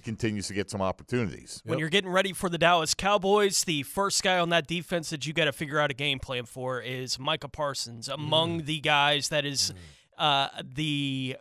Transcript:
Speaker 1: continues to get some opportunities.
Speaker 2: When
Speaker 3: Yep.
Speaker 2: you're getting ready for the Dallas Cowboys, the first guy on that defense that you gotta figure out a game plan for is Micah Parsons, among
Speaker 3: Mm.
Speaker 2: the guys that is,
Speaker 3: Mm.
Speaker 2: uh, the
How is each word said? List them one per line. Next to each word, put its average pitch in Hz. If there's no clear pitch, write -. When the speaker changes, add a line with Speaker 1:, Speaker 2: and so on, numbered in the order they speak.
Speaker 1:
continues 107
to 104
get 95
some 98
opportunities. 95
Speaker 2:
When -
Speaker 3:
Yep. -
Speaker 2:
you're 160
getting 185
ready 190
for 190
the 170
Dallas 165
Cowboys, 202
the 151
first 196
guy 185
on 170
that 170
defense 170
that 139
you 147
gotta 151
figure 151
out 147
a 131
game 139
plan 123
for 127
is 127
Micah 147
Parsons, 123
among 156
Speaker 3:
Mm. 147
Speaker 2:
the 156
guys 147
that 147
is, 139
Speaker 3:
Mm. 95
Speaker 2:
uh, 143
the 135